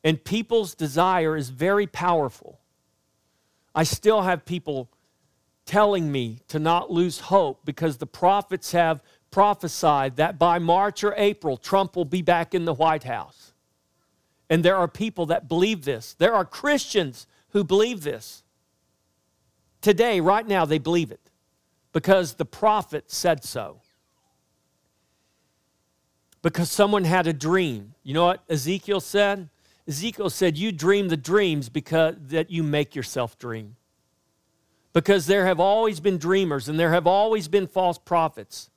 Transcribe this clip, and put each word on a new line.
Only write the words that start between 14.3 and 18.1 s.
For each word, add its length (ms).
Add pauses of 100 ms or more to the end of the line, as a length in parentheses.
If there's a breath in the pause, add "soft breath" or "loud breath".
And 160
there 120
are 120
people 380
that 220
believe 360
this. 300
There 200
are 100
Christians 840 (240)
who 140
believe 380
this. 420 (1400)